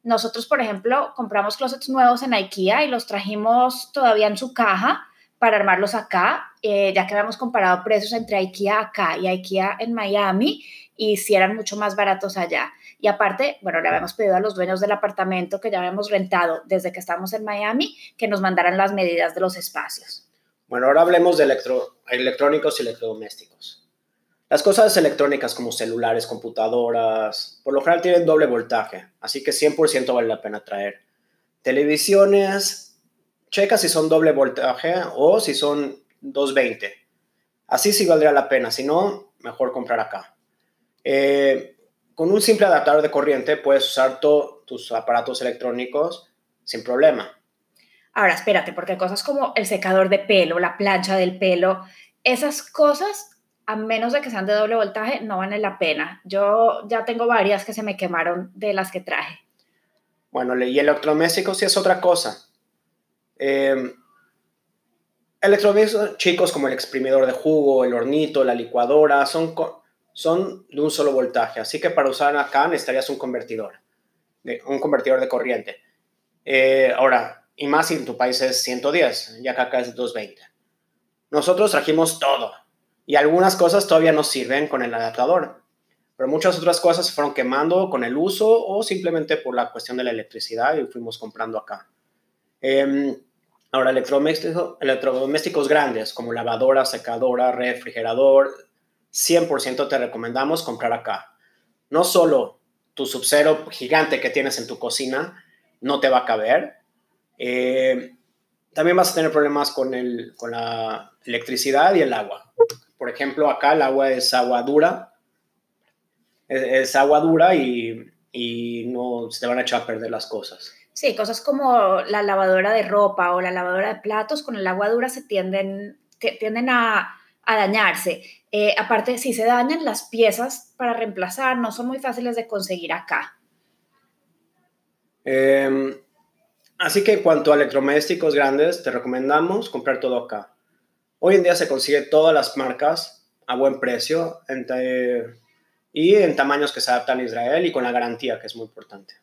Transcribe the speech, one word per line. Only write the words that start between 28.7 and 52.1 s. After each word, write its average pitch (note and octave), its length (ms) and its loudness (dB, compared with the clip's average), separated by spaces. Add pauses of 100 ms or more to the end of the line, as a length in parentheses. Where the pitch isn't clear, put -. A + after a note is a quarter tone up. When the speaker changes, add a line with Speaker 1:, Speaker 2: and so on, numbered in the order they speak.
Speaker 2:
así A#2+ 240 -8
que D3+ 80 -2
cien D3 240 2
por D#3 140 2
ciento C3 240 -2
vale A#2 160 0
la G#2+ 140 -4
pena G#2+ 200 -10
traer. G2+ 380 -8 (640)
Televisiones, G3 1400 2 (480)
checa G3+ 300 2
si F3 100 0
son D#3 220 2
doble D#3+ 220 6
voltaje C3 600 0 (200)
o E3 260 4
si C#3+ 140 -2
son D3 420 -2 (240)
doscientos C#3 320 -2
veinte. A#2 400 -2 (760)
Así G#3 280 0
sí G3+ 120 0
valdría D3+ 240 6
la C#3 200 2
pena, A#2+ 200 0
si C3 140 -6
no, F3+ 540 -2
mejor A#2+ 340 -6
comprar A#2+ 280 -4
acá. - 360 -10 (640)
Eh, C#3 760 0 (360)
con E3 160 -2
un G#3 120 4
simple G#3 240 4
adaptador D3+ 340 4
de D3+ 100 0
corriente C#3 460 0
puedes C#3 300 4
usar C3 340 0
to-, D3 460 2
tus A#2+ 260 -12
aparatos A#2 480 -2
electrónicos B2 880 -4 (320)
sin A2+ 220 -12
problema. B2+ 560 2 (720)
Speaker 1:
Ahora, F#3 220 2
espérate, F3 400 -2
porque F3+ 240 -6
cosas F#3 240 -4
como C#4 340 -4
el G#3+ 80 -2
secador F#3+ 460 0
de G3 80 4
pelo, F3 400 2
la F3 180 -2
plancha F#3+ 400 0
del F#3 220 0
pelo, F#3 480 0 (360)